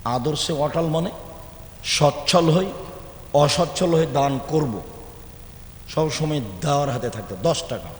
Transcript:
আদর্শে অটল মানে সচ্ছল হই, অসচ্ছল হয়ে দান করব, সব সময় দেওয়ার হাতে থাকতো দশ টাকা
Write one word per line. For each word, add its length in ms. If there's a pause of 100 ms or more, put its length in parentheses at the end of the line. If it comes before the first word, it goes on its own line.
আদর্শে 500
অটল 320
মানে 260 (720)
সচ্ছল 680
হই, 200 (640)
অসচ্ছল 600
হয়ে 200
দান 340
করব, 340 (1080)
সব 220
সময় 300 (200)
দেওয়ার 280
হাতে 200
থাকতো 340
দশ 260
টাকা 200 (100)